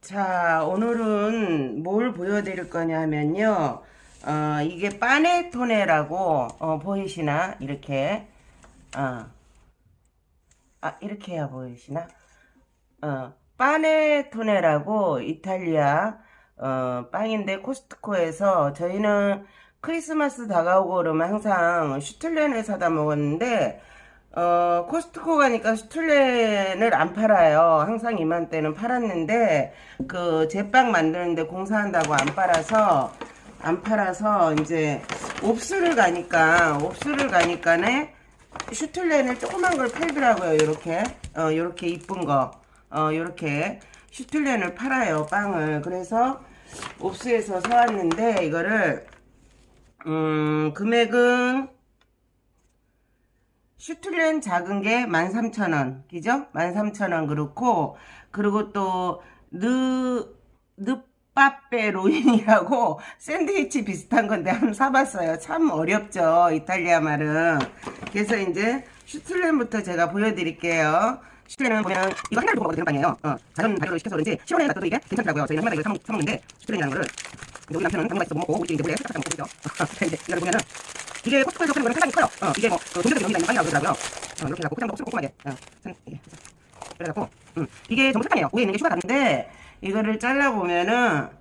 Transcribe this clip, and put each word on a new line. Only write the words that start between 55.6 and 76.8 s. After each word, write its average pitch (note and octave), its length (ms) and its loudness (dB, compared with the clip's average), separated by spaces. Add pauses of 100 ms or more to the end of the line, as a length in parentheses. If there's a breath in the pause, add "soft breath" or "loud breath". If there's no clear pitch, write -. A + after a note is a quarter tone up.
원, C3+ 380 -2
그죠? A3+ 420 -2
만 E3+ 220 -2
삼천 G#3 380 -2
원 D#3+ 140 -2
그렇고, D3+ 720 -2 (340 loud breath)
그리고 G#3 420 0
또 F#3 500 -2 (280 loud breath)
느, B3+ 720 0 (540)
느빠페로인이라고 A3 2250 2
<laughs> - 100 -20
샌드위치 D4+ 680 -2
비슷한 G3+ 420 0
건데 F#3 220 0
한번 A3 240 0
사봤어요. B3+ 640 0
참 - 320 0
어렵죠, F3 840 2
이탈리아 E3+ 480 2
말은. D#3 580 2 (540 loud breath)
그래서 G#3 240 0
이제 G3+ 480 -2 (220 loud breath)
슈틀렌부터 D4 760 -2
제가 E3+ 280 0
보여드릴게요. F3 1080 0 (280 loud breath)
슈틀렌은 A3 360 0
보면은 F#3+ 280 0 (200)
이거 A3 100 0
한 G4+ 60 0
달을 G#4+ 100 2
두고 A3 80 0
먹어도 D#3+ 120 0
되는 - 80 -2
빵이에요. C#3+ 380 0
어, D3 140 -2 (180)
작은 G#3+ 220 0
발효를 E3 220 -2
시켜서 F#3+ 180 -4
그런지 D3+ 280 0
실온에 E4 220 2
놔둬도 F#3+ 200 -2
이게 A#3+ 220 0
괜찮더라고요. F3+ 380 0
저희는 D#3 180 -2
한 A#3 60 2
달을 D3+ 120 -2
사 F3+ 60 -4
먹-, - 180 -4
사 A3 60 -6
먹는데 G3+ 300 -2 (160)
슈틀렌이라는 D#3 360 -2